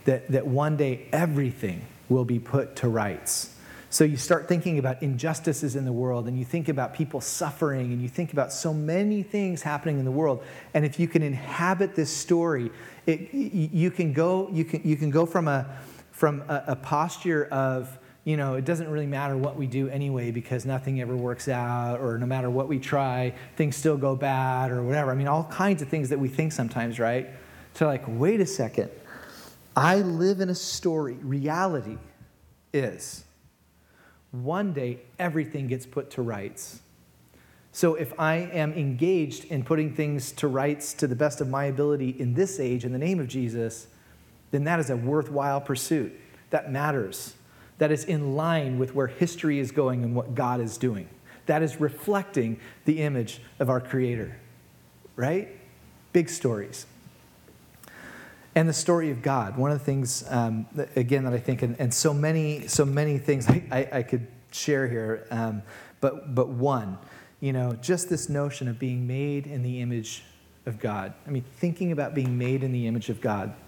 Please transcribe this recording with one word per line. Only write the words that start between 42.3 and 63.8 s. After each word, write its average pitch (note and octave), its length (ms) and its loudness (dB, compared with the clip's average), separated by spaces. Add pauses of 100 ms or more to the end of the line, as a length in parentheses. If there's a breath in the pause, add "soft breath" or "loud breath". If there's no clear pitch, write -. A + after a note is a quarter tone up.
this F#3+ 260 0
age, B2 260 -2
in B2 60 -2
the B2+ 60 -4
name F3 220 0
of C3+ 80 -2
Jesus, A#2 600 -4 (640 soft breath)
then C#3+ 140 0
that E3 160 2
is C#3 100 0
a B2+ 80 0
worthwhile C#3 640 0
pursuit. C#3 580 -2 (300 loud breath)
That D3 220 0
matters. C#3+ 640 -2 (420 loud breath)
That D3+ 140 4
is D3+ 140 0
in D3 320 0
line D#3 420 2
with B2+ 160 0
where C3+ 120 2
history D3+ 520 2
is B2+ 120 0
going B2+ 300 2
and A#2 140 0
what B2 180 -2
God B2 280 2
is A2 160 -4
doing. G2+ 320 -2 (360 loud breath)
That D#3 160 4
is D#3 200 0
reflecting D3 760 0 (260 loud breath)
the D#3 160 4
image C3+ 400 -2 (180 loud breath)
of B2+ 100 2
our B2+ 120 4
Creator, A#2+ 560 -2 (800)
right? D#3+ 320 0 (640)
Big F3 160 4
stories. - 560 -4 (1700 loud breath)
And D#3+ 120 6
the D3+ 40 0
story E3 380 2
of A#2+ 100 -4
God. B2+ 360 0
One C#3 140 2
of D3 80 0
the C#3+ 40 -10
things, C3+ 460 0
um, A2+ 360 0 (100)
that, C#3+ 200 -4
again, C3 300 4
that B2 80 0
I B2 40 0
think, B2 260 0
and, A#2+ 140 0
and B2 160 0
so D3+ 200 2
many, D3+ 560 2
so D3+ 160 4
many C#3+ 320 2
things C3 300 2
<laughs> - 20 0
I, D#3 200 8
I, C3+ 280 0